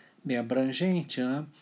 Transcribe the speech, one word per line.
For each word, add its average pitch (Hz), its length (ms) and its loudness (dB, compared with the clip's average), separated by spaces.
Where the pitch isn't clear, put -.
meio 123 180 0
abrangente, 131 840 0
né? 139 220 -2